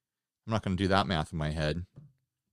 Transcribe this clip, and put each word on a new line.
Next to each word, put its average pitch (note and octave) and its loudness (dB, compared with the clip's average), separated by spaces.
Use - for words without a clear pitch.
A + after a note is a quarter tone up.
I'm A2 -8
not A2 0
gonna F#2+ 0
do F#2 2
that F#2+ 4
math D#2+ -2
in E2+ -4
my D2+ -2
head. D#2+ -2